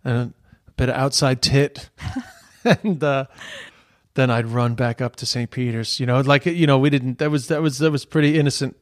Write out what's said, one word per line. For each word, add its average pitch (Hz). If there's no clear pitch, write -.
and 120
a -
bit 131
of 123
outside 131
tit. -
<laughs> -
And, 208
uh, 135
then 131
I'd 117
run 120
back 120
up 123
to -
Saint 120
Peter's, 117
you 131
know, 123
like, 139
you 170
know, 139
we 139
didn't, 131
that 151
was, 143
that 156
was, 139
that 156
was 143
pretty 151
innocent. 139